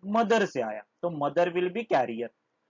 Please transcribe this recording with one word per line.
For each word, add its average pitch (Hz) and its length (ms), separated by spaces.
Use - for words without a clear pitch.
Mother 208 420
से 139 140
आया। 107 200
तो 175 80
mother 147 440
will 180 180
be 226 140
carrier। 117 420